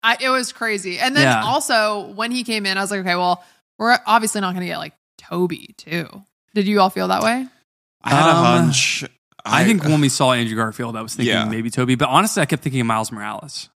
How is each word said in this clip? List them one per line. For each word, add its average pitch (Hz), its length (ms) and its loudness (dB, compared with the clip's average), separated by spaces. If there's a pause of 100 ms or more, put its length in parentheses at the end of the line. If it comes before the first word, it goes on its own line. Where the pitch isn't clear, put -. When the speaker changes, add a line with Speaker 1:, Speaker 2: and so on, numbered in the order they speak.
Speaker 1:
I, 233 180 2
it 262 80 -2
was 254 240 -2
crazy. 196 460 -6
And 254 160 0
then 294 80 4
Speaker 2:
Yeah. 120 200 4
Speaker 1:
also 220 720 0
when 226 160 -6
he 247 120 -4
came 214 220 -4
in, 190 120 -2
I 196 40 -2
was 196 100 -4
like, 202 100 -4
"Okay, 180 140 0
well, 180 280 0 (340)
we're 233 280 2
obviously 214 360 2
not 185 120 -2
gonna 180 140 -6
get, 165 100 -6
like, 156 160 -12 (240)
Toby 170 600 -4
too." 165 300 -8 (480)
Did 202 120 2
you 208 120 2
all 202 100 6
feel 185 200 -4
that 185 140 2
way? 247 240 0 (560)
Speaker 3:
I - 60 -6
had 151 200 6
a 165 60 6
Speaker 2:
Um, 170 100 4
Speaker 3:
hunch. 165 580 2 (420)
Speaker 2:
I 139 160 2
Speaker 3:
I - 40 4
Speaker 2:
think 202 180 4
when 151 180 4
we 143 80 4
saw 127 240 2
Andrew 117 220 -2
Garfield, 113 400 -4
I 110 60 -8
was 113 140 -12
thinking 120 180 0
Speaker 3:
Yeah. 98 120 0
Speaker 2:
maybe 113 240 -4
Toby. 127 260 0
But 135 140 0
honestly, 185 320 2
I 147 40 2
kept - 180 -4
thinking 127 220 -2
Miles 110 260 -2
Morales 107 580 -12 (100)